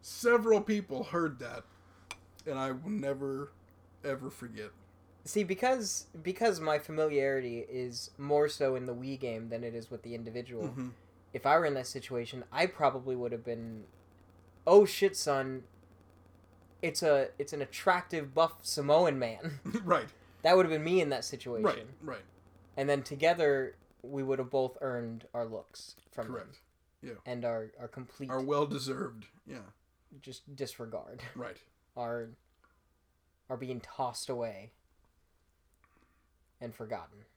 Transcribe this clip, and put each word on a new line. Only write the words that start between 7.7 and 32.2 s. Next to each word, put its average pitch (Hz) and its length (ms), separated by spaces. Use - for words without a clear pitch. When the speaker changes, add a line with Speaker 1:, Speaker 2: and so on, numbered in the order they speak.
Speaker 2:
more 147 300
so 135 280
in 127 100
the 123 100
Wii 131 240
game 117 300
than 117 140
it 117 120
is 113 160
with 117 120
the 117 120
individual, 117 540
Speaker 1:
Mm-hmm. 127 200
Speaker 2:
if - 120
I 147 120
were 170 80
in 147 80
that 131 140
situation, 120 640
I 156 160
probably 131 480
would 120 180
have 113 100
been, 113 400
"Oh 196 200
shit, 196 320
son, 131 460
it's 165 220
a, 143 340
it's 143 140
an 143 100
attractive 160 720
buff 160 280
Samoan 147 580
man." 127 460
<laughs> 208 180
Speaker 1:
Right. 165 240
Speaker 2:
That 170 120
would 185 100
have 160 60
been 156 120
me 175 180
in 147 80
that 123 160
situation. 120 400
Speaker 1:
Right, 110 200
right. 131 200
Speaker 2:
And 139 100
then 143 160
together, 147 720
we 135 200
would 131 160
have 127 120
both 131 280
earned 117 540
our 120 120
looks - 500
from 113 160
Speaker 1:
Correct. 120 320
Speaker 2:
them. 120 240
Speaker 1:
Yeah. 127 80
Speaker 2:
And 120 100
our, 113 280
our 120 80
complete 131 400
Speaker 1:
Our 131 120
well-deserved, 135 840
yeah. 135 120
Speaker 2:
just 131 340
disregard. 120 720
<laughs> - 80
Speaker 1:
Right. 110 220
Speaker 2:
Our, 117 320